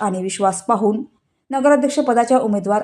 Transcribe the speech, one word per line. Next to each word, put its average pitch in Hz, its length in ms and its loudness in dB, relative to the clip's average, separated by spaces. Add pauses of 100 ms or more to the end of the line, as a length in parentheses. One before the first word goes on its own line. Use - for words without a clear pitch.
आणि 185 220 -4
विश्वास 190 400 -2
पाहून 214 420 0 (460)
नगराध्यक्षपदाच्या 262 880 2
उमेदवार 208 460 -2